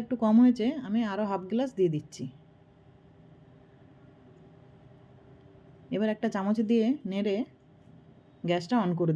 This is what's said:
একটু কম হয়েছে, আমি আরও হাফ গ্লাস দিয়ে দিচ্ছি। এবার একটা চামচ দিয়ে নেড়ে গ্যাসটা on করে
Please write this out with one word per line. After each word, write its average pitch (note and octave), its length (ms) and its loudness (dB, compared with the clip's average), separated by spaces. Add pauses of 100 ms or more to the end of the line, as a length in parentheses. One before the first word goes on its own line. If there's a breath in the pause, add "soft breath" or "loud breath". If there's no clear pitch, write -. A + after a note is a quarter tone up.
একটু A#3+ 200 -4
কম G#3+ 200 4
হয়েছে, A#3+ 240 4 (200)
আমি G#3+ 140 -2 (120)
আরও G#3 180 -2
হাফ F#3 200 -2
গ্লাস B3 280 0
দিয়ে F3+ 160 4
দিচ্ছি। - 300 -8 (3750)
এবার G#3+ 200 0
একটা A3 200 -4
চামচ G#3 240 -2 (120)
দিয়ে A3+ 160 2 (240)
নেড়ে G3 260 -2 (1120)
গ্যাসটা F3 260 -2 (100)
on F3+ 60 0 (100)
করে D#3+ 160 2